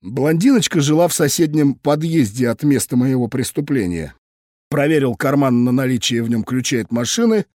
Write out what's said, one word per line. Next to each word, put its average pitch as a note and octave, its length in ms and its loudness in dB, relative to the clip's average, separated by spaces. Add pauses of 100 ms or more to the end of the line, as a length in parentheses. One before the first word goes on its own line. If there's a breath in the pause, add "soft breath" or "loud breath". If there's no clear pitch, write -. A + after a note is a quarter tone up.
Блондиночка D#3+ 760 2
жила D#3 280 2
в - 60 -2
соседнем D3+ 600 0
подъезде C#3+ 720 0
от A2+ 140 -4
места C3+ 340 0
моего B2+ 320 0
преступления. A2 840 -4 (540)
Проверил C#3+ 460 0
карман C3+ 500 0
на B2 80 0
наличие B2 500 -2
в A2+ 80 -4
нем A2+ 140 -2
ключей B2+ 380 -4
от - 80 -10
машины G#3 560 0 (120)